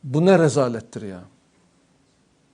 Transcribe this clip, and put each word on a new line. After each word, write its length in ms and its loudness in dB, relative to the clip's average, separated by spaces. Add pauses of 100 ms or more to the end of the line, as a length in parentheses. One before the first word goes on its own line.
Bu 220 0
ne 120 6
rezalettir 640 -2
ya. 220 -16 (1300)